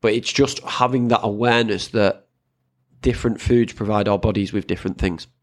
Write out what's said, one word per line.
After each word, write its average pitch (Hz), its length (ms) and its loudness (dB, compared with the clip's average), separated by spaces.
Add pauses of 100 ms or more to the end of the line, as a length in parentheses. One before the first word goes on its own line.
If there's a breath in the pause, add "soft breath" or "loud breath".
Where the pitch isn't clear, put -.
But 110 120 0
it's 117 200 -4
just 135 320 0
having 123 440 0
that 117 140 2
awareness 110 640 0
that 104 380 0 (720)
different 117 400 -2
foods 120 320 2
provide 104 360 -2
our 101 100 2
bodies 101 340 0
with 101 140 -4
different 90 320 -4
things. 87 300 -4 (140)